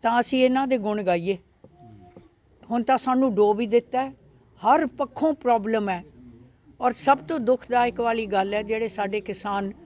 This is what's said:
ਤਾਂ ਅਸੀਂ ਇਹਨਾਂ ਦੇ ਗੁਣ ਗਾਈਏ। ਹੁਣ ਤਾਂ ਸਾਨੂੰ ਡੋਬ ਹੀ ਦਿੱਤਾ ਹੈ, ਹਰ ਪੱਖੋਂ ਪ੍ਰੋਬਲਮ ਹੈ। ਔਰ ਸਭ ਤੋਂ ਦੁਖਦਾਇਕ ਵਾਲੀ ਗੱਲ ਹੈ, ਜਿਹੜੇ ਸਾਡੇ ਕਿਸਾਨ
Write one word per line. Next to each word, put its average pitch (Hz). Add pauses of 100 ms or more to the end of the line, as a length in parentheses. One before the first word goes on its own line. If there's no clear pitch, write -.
ਤਾਂ 233
ਅਸੀਂ 254
ਇਹਨਾਂ 262
ਦੇ 254
ਗੁਣ 208
ਗਾਈਏ। 180 (1300)
ਹੁਣ 240
ਤਾਂ 262
ਸਾਨੂੰ 254
ਡੋਬ 208
ਹੀ 240
ਦਿੱਤਾ 240
ਹੈ, 269 (500)
ਹਰ 285
ਪੱਖੋਂ 285
ਪ੍ਰੋਬਲਮ 220
ਹੈ। 180 (800)
ਔਰ 247
ਸਭ 277
ਤੋਂ 320
ਦੁਖਦਾਇਕ 240
ਵਾਲੀ 226
ਗੱਲ 196
ਹੈ, 214
ਜਿਹੜੇ 220
ਸਾਡੇ 202
ਕਿਸਾਨ 202 (140)